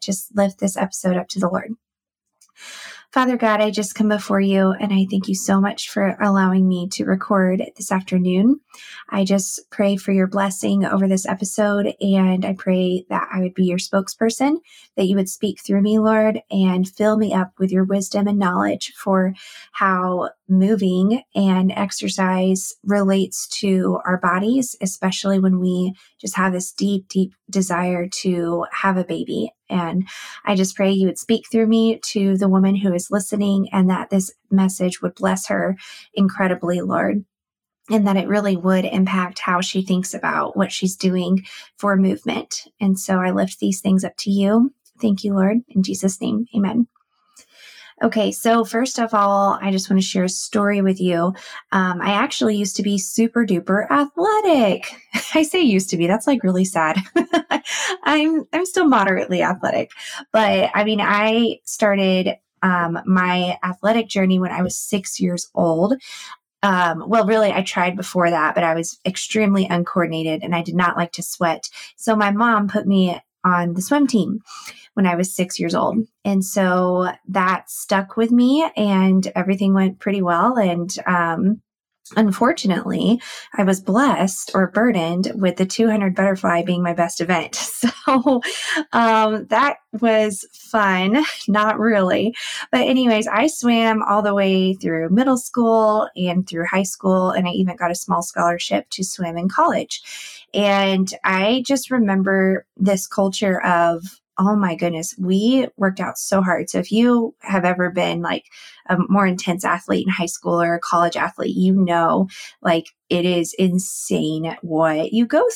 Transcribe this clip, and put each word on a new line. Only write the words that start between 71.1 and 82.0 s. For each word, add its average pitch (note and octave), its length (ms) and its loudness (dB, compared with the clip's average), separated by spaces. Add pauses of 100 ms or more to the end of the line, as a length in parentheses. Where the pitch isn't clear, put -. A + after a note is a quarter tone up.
to - 80 -10
sweat. - 480 -4 (260)
So A3+ 200 0
my G#3 160 2
mom G#3 360 2
put G#3 200 -2
me F#3+ 340 2 (220)
on F3 320 0
the F#3 80 -2
swim C#4+ 240 2
team G#3+ 320 0 (560)
when G3 100 2
I F3+ 80 2
was F3+ 220 -2
six F#3 240 -4
years E3+ 160 -2
old. - 220 0 (260)
And G3 200 0
so F3+ 680 0 (160)
that F#3 420 -2
stuck - 480 -4
with A3+ 140 2
me B3+ 440 4
and F#3+ 600 2
everything F#3+ 400 0
went F#3+ 240 0
pretty G3 240 -2
well. F3+ 340 2
And, F3 340 0 (140)
um, F3 560 0 (540)